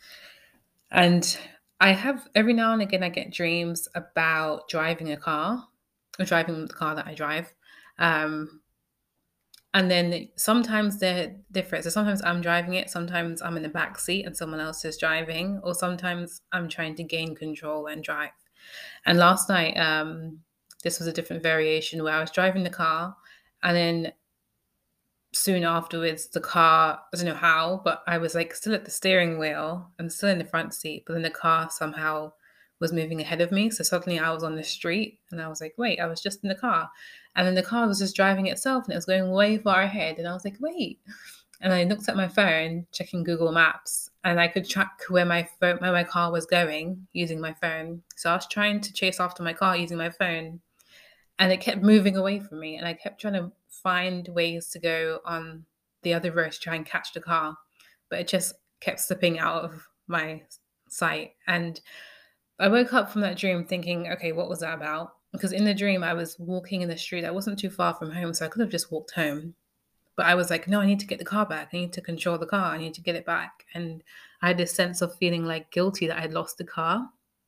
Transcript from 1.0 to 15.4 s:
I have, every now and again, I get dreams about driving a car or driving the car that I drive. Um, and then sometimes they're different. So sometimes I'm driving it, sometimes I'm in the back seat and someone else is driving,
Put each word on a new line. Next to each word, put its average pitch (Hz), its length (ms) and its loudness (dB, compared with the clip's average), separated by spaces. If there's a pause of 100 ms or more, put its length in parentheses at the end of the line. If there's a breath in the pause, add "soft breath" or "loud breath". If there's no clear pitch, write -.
I 190 100 10
have, 226 460 0
every 220 160 6
now 226 200 4
and 220 80 2
again, 196 220 0
I 180 60 0
get 175 240 -6
dreams 170 640 -2
about 160 720 0
driving 165 420 -2
a 147 60 -4
car 165 500 -2 (540)
or 185 40 -2
driving 165 400 0
the - 80 -10
car 156 220 -4
that 156 140 -8
I 160 60 -12
drive. 151 380 -4 (460 loud breath)
Um, 156 600 0 (1160)
and 185 160 4
then 175 460 2
sometimes 214 640 2
they're 180 340 0 (160)
different. 165 320 -4
So 165 80 -4
sometimes 208 320 2
I'm 175 180 0
driving 170 340 0
it, - 140 -2
sometimes 170 540 -4
I'm 170 140 -4
in 156 80 -4
the 156 40 -6
back 160 300 -4
seat 190 260 -2
and 170 120 -10
someone 160 240 -6
else 156 240 -8
is 160 120 -8
driving, 165 680 -2